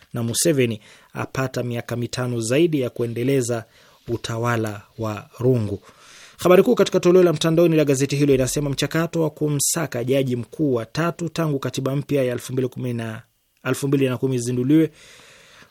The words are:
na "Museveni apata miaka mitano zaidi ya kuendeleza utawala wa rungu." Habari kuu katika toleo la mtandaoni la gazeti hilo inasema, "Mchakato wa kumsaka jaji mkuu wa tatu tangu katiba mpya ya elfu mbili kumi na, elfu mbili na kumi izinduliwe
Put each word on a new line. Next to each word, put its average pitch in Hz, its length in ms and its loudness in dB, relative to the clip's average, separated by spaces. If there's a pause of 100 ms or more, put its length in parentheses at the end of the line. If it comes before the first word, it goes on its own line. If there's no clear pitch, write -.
(120)
na 120 100 -6
"Museveni 117 580 0 (320)
apata 127 500 -6
miaka 120 340 -6
mitano 120 440 -4
zaidi 143 400 2
ya 120 100 -2
kuendeleza 120 760 -2 (440)
utawala 117 720 -4 (160)
wa 107 300 -6 (100)
rungu." 117 420 0 (560)
Habari 180 260 6
kuu 233 120 2
katika 190 260 2
toleo 180 220 6
la 175 100 4
mtandaoni 160 440 2
la 151 80 4
gazeti 139 320 0
hilo 143 180 4
inasema, 131 360 0
"Mchakato 160 520 -2
wa 156 80 0
kumsaka 147 720 -2
jaji 131 320 0
mkuu 131 380 -2
wa 113 120 -2
tatu 165 420 -4
tangu 156 300 -2
katiba 135 380 -4
mpya 139 280 0
ya 123 80 -2
elfu 123 200 -8
mbili 127 160 -2
kumi 127 240 -6
na, 117 300 -8 (420)
elfu 131 240 -4
mbili 135 200 2
na 127 100 -2
kumi 131 180 0
izinduliwe 131 540 2 (800)